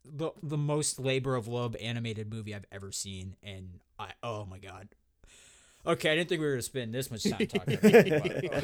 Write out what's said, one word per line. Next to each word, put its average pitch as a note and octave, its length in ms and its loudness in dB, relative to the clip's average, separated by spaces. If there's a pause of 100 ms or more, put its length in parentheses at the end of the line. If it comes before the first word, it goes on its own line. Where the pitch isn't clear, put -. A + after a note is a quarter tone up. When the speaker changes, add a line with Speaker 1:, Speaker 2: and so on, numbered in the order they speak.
Speaker 1:
the, D3+ 260 -8 (120)
the D3+ 140 -4
most D3 420 0
labor C3 360 0
of A2+ 120 -4
love A#2+ 340 -4
animated A2 500 -6
movie G#2+ 220 -8
I've G2+ 180 -12
ever G2 200 -12
seen, F#2+ 520 -10
and F#2 360 -14 (180)
I, G#2+ 140 -12 (120)
oh G#2+ 220 -8
my F#2 140 -16
God. F#2+ 300 -18 (960)
Okay, E3 240 0
I D#3 40 2
didn't E3 140 0
think E3 120 -2
we D3+ 60 0
were C#3 60 0
gonna A#2+ 100 -2
spend A#2 300 -6
this C3 180 -4
much A2 120 -8
time G#3 240 0
talking - 280 0
about G#3 200 8
it, E3+ 560 6
Speaker 2:
<laughs> - 0 -
Speaker 1:
but, C#3+ 120 0